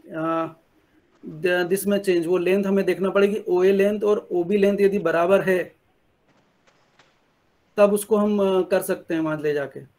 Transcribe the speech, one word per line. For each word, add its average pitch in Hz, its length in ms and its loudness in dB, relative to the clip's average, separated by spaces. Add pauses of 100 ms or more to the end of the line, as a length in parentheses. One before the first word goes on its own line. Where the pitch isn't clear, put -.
(120)
आ, 165 340 -4 (760)
द-, 180 460 -4
this 190 160 -2
में 202 120 0
change, 175 280 0
वो 180 120 0
length 185 260 0
हमें 196 220 0
देखना 180 240 -2
पड़ेगी। 202 380 0
ओए 185 240 2
length 202 300 0
और 208 300 0
ओबी 180 240 0
length 202 240 2
यदि 202 200 2
बराबर 170 420 2
है 180 200 0 (2250)
तब 202 160 6
उसको 208 220 0
हम, 208 240 2
आ, 190 220 2
कर 185 200 0
सकते 175 320 -6
हैं 160 60 -2
वहां 156 220 -4
ले 151 120 0
जाके। 139 260 -6 (180)